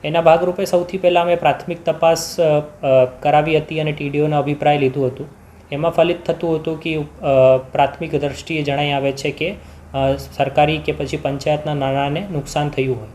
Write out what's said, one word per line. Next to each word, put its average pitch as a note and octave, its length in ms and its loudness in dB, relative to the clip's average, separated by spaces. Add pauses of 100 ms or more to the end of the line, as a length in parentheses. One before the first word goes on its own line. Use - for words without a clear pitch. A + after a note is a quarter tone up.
એના D#3+ 180 0
ભાગરૂપે F3 420 4
સૌથી F3+ 340 -2
પહેલાં F3 240 4
અમે F3 140 2
પ્રાથમિક E3 480 -2
તપાસ, E3 560 0
અ, D3+ 200 4
અ, C3 440 2
કરાવી D3+ 540 2
હતી D#3 220 -4
અને D#3 120 -2
ટીડીઓનો D3 460 -2
અભિપ્રાય D3 400 0
લીધું C3+ 280 0
હતું. B2+ 200 -6 (460)
એમાં D3+ 180 -2
ફલિત E3+ 340 2
થતું E3 320 -2
હતું D#3 240 -6
કે, D#3+ 140 -6
અ, D#3 80 -4 (720)
પ્રાથમિક D3 480 0
દ્રષ્ટિએ D3 420 -4
જણાઈ C#3+ 280 -2
આવે C#3 220 0
છે C#3 180 -4
કે, F3 240 -6 (400)
અ, C3+ 220 0
સરકારી D3 600 0
કે D3+ 140 -4
પછી D3 240 -6
પંચાયતના D3 580 -2
નાણાંને C#3+ 580 -2
નુકસાન D3 360 -4
થયું C3 300 -2
હોય. A2 160 -14